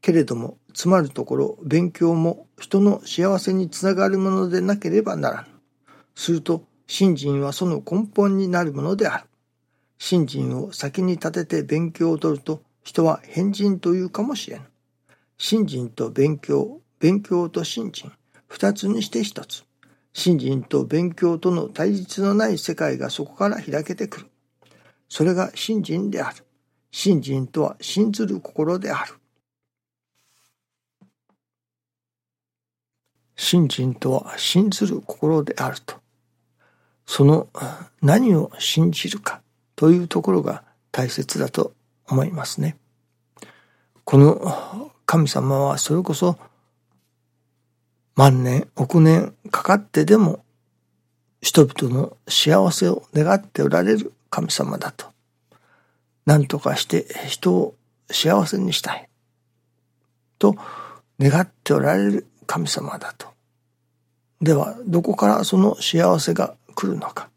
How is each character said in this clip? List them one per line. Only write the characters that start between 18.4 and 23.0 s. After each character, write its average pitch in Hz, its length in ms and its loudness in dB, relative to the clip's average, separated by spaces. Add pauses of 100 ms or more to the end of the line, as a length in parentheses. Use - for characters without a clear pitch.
二 - 260 -2
つ 202 160 -6
に 220 140 -2
し - 60 -8
て 113 160 -4
一 - 200 -12
つ。 - 200 -16 (480)
信 175 260 2
心 135 240 -2
と 139 220 -2
勉 165 280 -2
強 170 260 0
と 180 120 0
の 165 180 -2
対 170 220 -2
立 196 320 -4
の 202 120 2
な 220 140 2
い 190 100 -2
世 - 160 -6
界 147 240 -4
が 127 120 -6